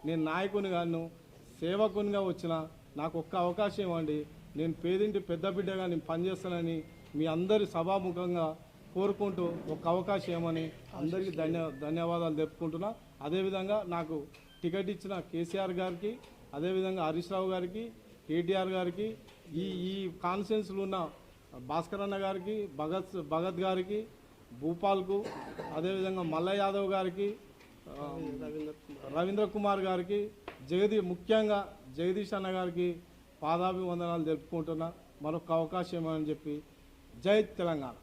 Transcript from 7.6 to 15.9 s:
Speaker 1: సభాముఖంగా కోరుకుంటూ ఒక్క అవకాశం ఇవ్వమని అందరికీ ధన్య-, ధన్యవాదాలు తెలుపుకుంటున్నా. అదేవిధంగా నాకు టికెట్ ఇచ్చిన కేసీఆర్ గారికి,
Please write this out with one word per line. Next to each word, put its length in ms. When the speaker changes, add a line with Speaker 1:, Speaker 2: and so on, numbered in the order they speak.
Speaker 1:
సభాముఖంగా 920
కోరుకుంటూ 600
ఒక్క 180
అవకాశం 460
ఇవ్వమని 380
అందరికీ 360
ధన్య-, 400
ధన్యవాదాలు 540
తెలుపుకుంటున్నా. 580
అదేవిధంగా 680
నాకు 360
టికెట్ 260
ఇచ్చిన 300
కేసీఆర్ 520
గారికి, 460